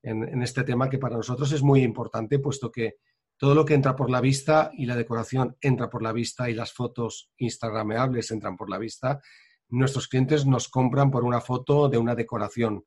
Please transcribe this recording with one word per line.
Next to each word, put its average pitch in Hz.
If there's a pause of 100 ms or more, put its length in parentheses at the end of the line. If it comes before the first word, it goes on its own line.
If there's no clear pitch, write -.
en, 110
en 123
este 123
tema, 127
que 131
para 120
nosotros 123
es 143
muy 139
importante, 113
puesto 135
que 113 (400)
todo 139
lo 156
que 151
entra 135
por 135
la 127
vista 156
y 135
la 120
decoración 120
entra 123
por 110
la 113
vista 117
y 117
las 110
fotos 117
instagrameables 113
entran 104
por 104
la 95
vista, 127 (500)
nuestros 127
clientes 139
nos 127
compran 131
por 131
una 123
foto 143
de 135
una 117
decoración. 110